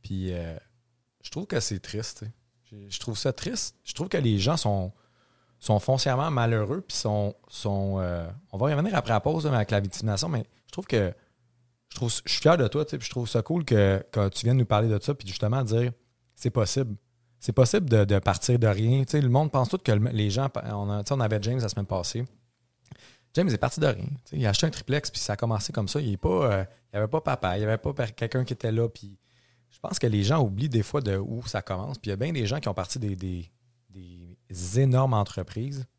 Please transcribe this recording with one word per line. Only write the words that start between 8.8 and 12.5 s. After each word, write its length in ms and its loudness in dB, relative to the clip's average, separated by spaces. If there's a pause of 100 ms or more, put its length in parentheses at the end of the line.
après 160 0
la 80 4
pause, 240 0
là, 100 2
avec 160 2
la 100 4
victimisation, 500 -2
mais 140 -2 (240)
je 40 -20
trouve 140 -8
que, 260 2 (800)
je 60 -16
trouve, 160 -2
je 180 -4
suis 120 0
fier 160 6